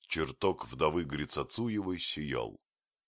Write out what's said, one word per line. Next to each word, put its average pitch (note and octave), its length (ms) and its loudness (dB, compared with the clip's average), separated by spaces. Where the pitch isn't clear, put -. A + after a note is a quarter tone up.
Чертог D#2+ 680 0
вдовы D#2 380 4
Грицацуевой F2+ 920 -2
сиял. B1 640 -2